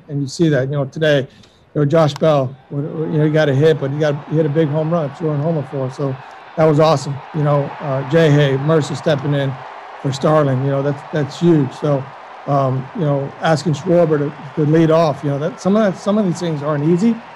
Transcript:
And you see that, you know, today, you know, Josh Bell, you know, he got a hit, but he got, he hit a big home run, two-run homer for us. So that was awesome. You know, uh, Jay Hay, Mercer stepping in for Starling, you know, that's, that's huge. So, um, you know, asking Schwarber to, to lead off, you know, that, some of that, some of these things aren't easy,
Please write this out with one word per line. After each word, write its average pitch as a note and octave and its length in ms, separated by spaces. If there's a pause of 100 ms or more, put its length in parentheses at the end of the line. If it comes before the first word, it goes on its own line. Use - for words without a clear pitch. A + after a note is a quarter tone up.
And C#3+ 120
you C#3 60
see E3 220
that, C3+ 140
you C3+ 100
know, C#3+ 120
today, D3 360
you - 600
know, D3 40
Josh D3+ 300
Bell, C#3 400 (160)
you D3 60
know, D#3+ 460
he D#3 80
got D#3 160
a C3+ 80
hit, D#3 240
but C#3 120
he D3 80
got, D3 300
he D3+ 60
hit D#3+ 100
a D3+ 40
big D#3 180
home D#3 240
run, D3+ 260
two-run D3+ 220
homer D3+ 240
for C3+ 220
us. C3 100
So C#3 200 (420)
that D#3+ 80
was D#3 140
awesome. D#3 360 (180)
You D3+ 100
know, D3 220 (140)
uh, C#3 300
Jay D#3+ 220
Hay, C#3+ 260
Mercer D3 380
stepping C#3+ 380
in C#3 200 (480)
for C#3+ 100
Starling, D3 520
you C#3 80
know, C#3 100
that's, C#3+ 200 (120)
that's D3 260
huge. D#3+ 340
So, C#3+ 300 (440)
um, C3+ 480
you G#3+ 60
know, C#3 300 (100)
asking D#3+ 320
Schwarber E3 440
to, C#3+ 380
to D3+ 140
lead D#3+ 220
off, D#3+ 320
you D3 60
know, C#3 100
that, D3+ 220
some G3 140
of A3 80
that, F#3 160
some G3+ 180
of G#3+ 80
these F3 140
things D#3+ 240
aren't D3 200
easy, F3+ 320 (200)